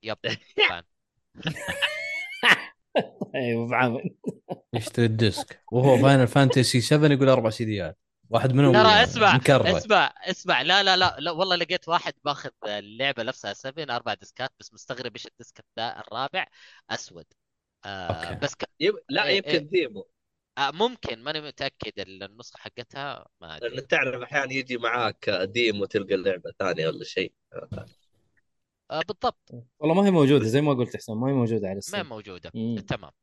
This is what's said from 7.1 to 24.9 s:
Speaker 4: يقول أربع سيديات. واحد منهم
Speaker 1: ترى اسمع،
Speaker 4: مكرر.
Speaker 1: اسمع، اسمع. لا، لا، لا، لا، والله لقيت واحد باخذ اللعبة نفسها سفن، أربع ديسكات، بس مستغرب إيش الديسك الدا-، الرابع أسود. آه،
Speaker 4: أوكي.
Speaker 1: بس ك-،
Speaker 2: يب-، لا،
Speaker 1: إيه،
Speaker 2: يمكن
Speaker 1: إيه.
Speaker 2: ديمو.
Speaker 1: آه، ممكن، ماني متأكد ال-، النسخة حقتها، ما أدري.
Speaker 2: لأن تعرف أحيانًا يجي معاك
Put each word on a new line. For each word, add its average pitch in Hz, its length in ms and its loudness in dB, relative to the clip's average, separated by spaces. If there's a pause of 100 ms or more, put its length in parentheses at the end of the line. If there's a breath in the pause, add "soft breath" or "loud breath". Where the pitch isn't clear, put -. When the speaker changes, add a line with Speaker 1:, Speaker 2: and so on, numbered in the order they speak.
Speaker 4:
يقول 135 160 4
أربع 120 220 4
سيديات. 107 480 -6 (320)
واحد 113 220 2
منهم 143 200 6
Speaker 1:
ترى 214 300 8
اسمع، 214 340 4
Speaker 4:
مكرر. 143 400 4
Speaker 1:
اسمع، 170 460 2
اسمع. 175 400 -2
لا، 180 200 2
لا، 190 140 4
لا، 180 220 2
لا، 175 120 -6
والله 175 260 -2
لقيت 170 320 -4
واحد 170 260 -2 (100)
باخذ 139 260 -6 (160)
اللعبة 107 560 -6
نفسها 110 300 -8
سفن، 135 380 -12
أربع 117 240 -6
ديسكات، 127 360 -12 (100)
بس - 140 -20
مستغرب 123 400 -12
إيش - 120 -16
الديسك - 340 -20
الدا-، - 380 -10
الرابع 135 480 -8 (440 soft breath)
أسود. 87 340 -12 (600)
آه، 95 220 -12
Speaker 4:
أوكي. 85 340 -8
Speaker 1:
بس 143 140 -4
ك-، - 100 -10 (160)
Speaker 2:
يب-، 196 180 0 (100)
لا، 185 180 -2
Speaker 1:
إيه، 196 100 0
Speaker 2:
يمكن 196 140 -4
Speaker 1:
إيه. 160 80 0
Speaker 2:
ديمو. 147 500 -4 (500)
Speaker 1:
آه، - 120 -2
ممكن، 175 520 -4
ماني 151 180 -8
متأكد 135 600 -10
ال-، 95 220 -12
النسخة 104 360 -20
حقتها، 135 680 -14 (140)
ما 80 160 -16
أدري. 117 200 -8
Speaker 2:
لأن 131 100 -10
تعرف 131 360 -2
أحيانًا 135 300 -4
يجي 127 240 -6
معاك 117 540 -4